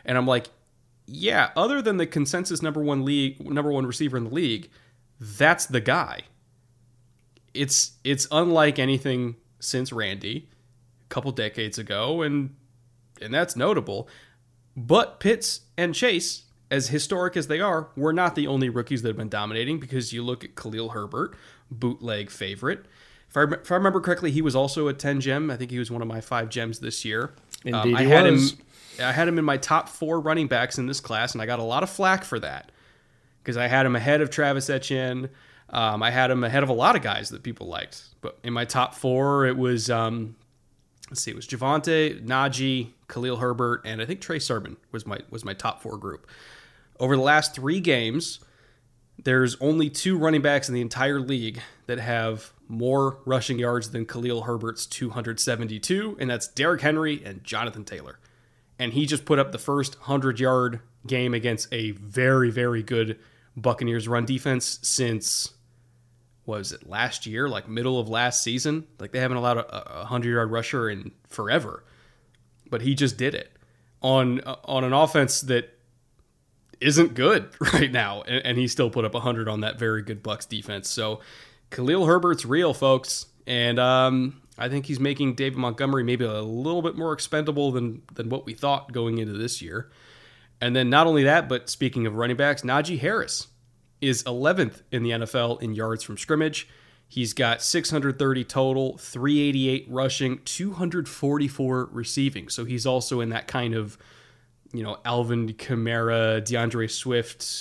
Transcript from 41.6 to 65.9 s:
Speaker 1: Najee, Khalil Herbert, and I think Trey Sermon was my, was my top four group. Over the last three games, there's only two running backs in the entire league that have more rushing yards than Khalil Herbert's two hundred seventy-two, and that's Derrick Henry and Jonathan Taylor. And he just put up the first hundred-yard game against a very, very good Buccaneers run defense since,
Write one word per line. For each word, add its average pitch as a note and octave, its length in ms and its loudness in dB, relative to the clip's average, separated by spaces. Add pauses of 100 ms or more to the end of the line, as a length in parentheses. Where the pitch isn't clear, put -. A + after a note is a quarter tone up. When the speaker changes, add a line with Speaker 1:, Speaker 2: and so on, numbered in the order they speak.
Speaker 1:
Najee, C3 680 0 (160)
Khalil B2 300 -4
Herbert, A#2+ 460 0
and A2 180 -6
I A2+ 40 -4
think F#3 160 -6
Trey D#3+ 180 -6
Sermon G#2 380 -4 (140)
was A2 140 -10
my, G#2 140 -8 (100)
was A2+ 140 -12
my G2 100 -8
top - 280 -6
four A2 160 -10
group. G2 300 -12 (720)
Over C3 180 4
the C3 60 2
last D3 320 4
three D3 260 -2
games, C3+ 580 0 (800)
there's B2+ 380 4
only D#3 300 2
two F#3 280 0
running D#3 240 4
backs C#3+ 280 2
in B2 60 -2
the A#2+ 60 0
entire C3 380 0
league A#2+ 400 -4 (280)
that B2 120 -4
have A2+ 540 -4 (140)
more C3+ 580 0
rushing B2+ 340 -2
yards A#2+ 320 -2
than A#2 140 -6
Khalil A#2+ 360 -4
Herbert's A2+ 440 -6
two - 260 -6
hundred A2+ 280 -6
seventy-two, A#2+ 800 -2
and B2+ 100 -2
that's A#2+ 180 -4
Derrick D3+ 340 0
Henry D3+ 420 0
and F#2+ 200 -14
Jonathan A2 420 -6
Taylor. C#2+ 340 -16 (580)
And A#2+ 160 -4
he C#3+ 120 0
just C#3+ 200 -2
put D3 140 4
up C3+ 120 0
the A#2 60 -6
first C#3 380 -2
hundred-yard B2+ 840 0 (260)
game B2 260 0
against A#2 380 -2
a A2 200 -4
very, B2 600 2
very A#2+ 320 0
good A2 360 0 (360)
Buccaneers A#2 520 -2
run A#2+ 180 0
defense C3 560 -2
since, - 720 -2 (880)